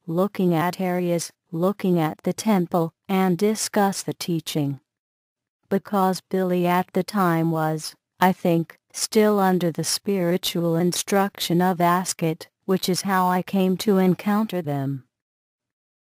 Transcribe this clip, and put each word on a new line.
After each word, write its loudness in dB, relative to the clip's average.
looking 0
at -2
areas, -2
looking 0
at -2
the -2
temple, 0
and 2
discuss 0
the -8
teaching. -4
Because 0
Billy 0
at 2
the 0
time 2
was, -4
I 4
think, 0
still 2
under 2
the -6
spiritual -2
instruction 0
of 0
Ascot, 0
which 0
is -2
how 0
I 0
came 0
to 2
encounter 0
them. -6